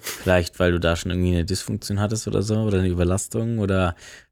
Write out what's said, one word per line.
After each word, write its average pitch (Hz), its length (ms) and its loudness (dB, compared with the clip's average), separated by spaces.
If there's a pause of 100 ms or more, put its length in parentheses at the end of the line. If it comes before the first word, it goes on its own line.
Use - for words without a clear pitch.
Vielleicht, - 600 0
weil 90 120 4
du 87 80 2
da 85 160 2
schon 90 140 -6
irgendwie 90 220 2
eine 85 120 2
Dysfunktion 101 560 -4
hattest 107 280 -2
oder 101 140 0
so, 107 180 -2
oder 107 180 2
eine 92 100 2
Überlastung, 98 720 0
oder 95 380 0 (360)